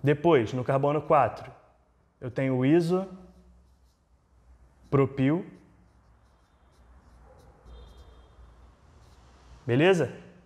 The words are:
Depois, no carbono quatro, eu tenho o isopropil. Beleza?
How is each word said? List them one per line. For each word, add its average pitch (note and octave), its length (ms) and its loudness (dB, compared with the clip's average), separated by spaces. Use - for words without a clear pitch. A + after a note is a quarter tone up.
Depois, C#3+ 500 2
no B2+ 120 -6
carbono C#3+ 380 -2
quatro, C#3+ 480 0
eu B2+ 100 -12
tenho C3 260 -2
o B2+ 80 0
isopropil. - 2750 -4
Beleza? D3 460 2